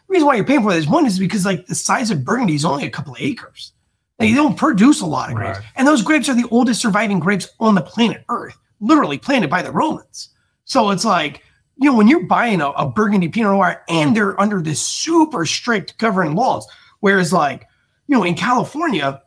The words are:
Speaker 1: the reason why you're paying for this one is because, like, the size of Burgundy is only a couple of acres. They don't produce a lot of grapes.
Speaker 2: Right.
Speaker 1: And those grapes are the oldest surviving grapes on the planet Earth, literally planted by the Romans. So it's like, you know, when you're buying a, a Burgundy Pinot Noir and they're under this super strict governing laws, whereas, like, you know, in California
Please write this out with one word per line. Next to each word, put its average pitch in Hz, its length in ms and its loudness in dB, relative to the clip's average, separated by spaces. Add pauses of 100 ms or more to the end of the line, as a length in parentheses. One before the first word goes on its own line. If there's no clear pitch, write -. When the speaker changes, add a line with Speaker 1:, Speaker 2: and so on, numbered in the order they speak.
Speaker 1:
the 381 60 -8
reason 320 140 4
why 277 80 4
you're 190 100 0
paying 262 180 2
for 202 120 2
this 160 120 0
one 285 200 2
is 185 120 0
because, 190 280 -2
like, 190 200 -4
the - 80 -8
size 226 360 -2
of 143 140 -2
Burgundy 190 320 0
is 139 100 -2
only 147 180 -2
a 139 60 -8
couple 135 240 -12
of - 60 -14
acres. - 520 -10 (460)
They 220 160 2
don't 285 220 2
produce 262 440 4
a 185 60 -6
lot 127 240 -4
of 120 60 -6
grapes. 98 220 -6
Speaker 2:
Right. - 80 -16 (100)
Speaker 1:
And 262 100 2
those 294 160 4
grapes 285 260 0
are 269 60 0
the 240 160 0
oldest 233 320 2
surviving 202 380 0
grapes 185 280 -2 (120)
on 220 160 4
the 175 40 2
planet - 480 -2
Earth, 226 300 -8 (220)
literally 214 360 2
planted 220 320 -2
by 143 140 -2
the 139 80 -10
Romans. - 600 -6 (340)
So 220 260 0
it's 190 140 -2
like, 160 380 -2 (340)
you 277 120 2
know, 254 80 4
when 208 120 6
you're 339 180 4
buying 196 340 0
a, 143 100 -2
a 143 180 -4
Burgundy 202 400 0
Pinot 208 240 0
Noir 185 360 0
and 165 280 2
they're 202 240 0
under 202 200 0
this 151 240 -4
super 311 640 0
strict - 520 -4
governing 190 360 0
laws, 220 320 -2 (320)
whereas, 190 340 0
like, 147 360 -2 (400)
you 277 80 2
know, 196 80 2
in 175 100 -2
California 208 920 -2